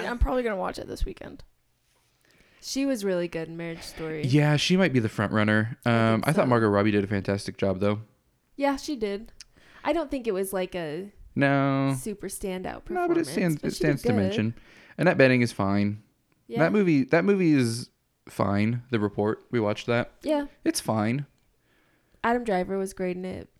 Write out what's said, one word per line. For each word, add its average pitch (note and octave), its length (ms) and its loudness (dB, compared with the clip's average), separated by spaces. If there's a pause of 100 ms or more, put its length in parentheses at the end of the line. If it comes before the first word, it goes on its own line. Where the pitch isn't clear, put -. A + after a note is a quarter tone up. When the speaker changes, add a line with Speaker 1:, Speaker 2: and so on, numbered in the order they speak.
Speaker 1:
Yeah. - 60 -6
Speaker 2:
I'm A#3+ 80 -6
probably C4 260 0
gonna G#3+ 120 -2
watch - 220 -6
it - 80 -10
this - 180 -6
weekend. - 380 -10 (1160)
Speaker 1:
She C4+ 260 -4
was B3 180 -2
really F3+ 240 0
good E3 200 -8
in E3 80 -14
Marriage E3+ 260 -10
Story. D#3 440 -8
Speaker 3:
Yeah, D3 300 4
she F3 200 2
might F#3 160 4
be C3 60 4
the A2 120 0
front G2+ 220 -2
runner. G#2+ 520 2
Speaker 1:
I A#2+ 60 2
Speaker 3:
Um, A2+ 320 4
Speaker 1:
think - 60 -4
Speaker 3:
I D3 40 4
thought E3+ 120 2
Speaker 1:
so. C3+ 40 0
Speaker 3:
Margot A#2 200 4
Robbie G2+ 240 4
did G#2 120 2
a - 20 -4
fantastic G2 520 -2
job, F#2+ 220 0
though. G#2 200 0 (560)
Speaker 1:
Yeah, C#4 200 0
she D4 200 -8
did. G#3+ 360 -6 (520)
I D4 80 0
don't D#4 180 -2
think B3+ 160 -6
it A3+ 60 -2
was, F#3+ 220 -4
like, F#3 200 -4
a E3+ 380 -8 (220)
Speaker 3:
No. C3+ 680 2
Speaker 1:
super G3 280 -8
standout F#3 580 -10
performance. - 20 -20
Speaker 3:
No, F4 200 -2
but E4+ 100 2
it E4 80 -2
stands, E3 340 0
Speaker 1:
but - 80 -4
Speaker 3:
it - 60 -4
Speaker 1:
she - 100 -2
did D3 140 2
Speaker 3:
stands - 40 -18
to - 60 -2
Speaker 1:
good. - 80 2
Speaker 3:
mention. A2+ 380 0 (420)
Annette E3+ 220 2
Bening B2+ 240 6
is A#2 100 0
fine. G2+ 500 0 (440)
Speaker 1:
Yeah. A3+ 140 -2
Speaker 3:
That E3 120 4
movie, F3 320 4
that E3+ 220 2
movie F#3 260 4
is A#2+ 380 0 (400)
fine. G#2+ 600 0
The A#2 100 0
Report, G#2 500 0
we A#2+ 100 0
watched G#2 260 -2
that. A#2+ 260 0 (100)
Speaker 1:
Yeah. C#4+ 240 -2 (180)
Speaker 3:
It's - 160 -2
fine. B2+ 460 -2 (960)
Speaker 1:
Adam A#3+ 200 0
Driver F#3+ 360 -2
was F#3+ 160 -6
great F3+ 240 -6
in F#3 80 -10
it. F#3 340 -12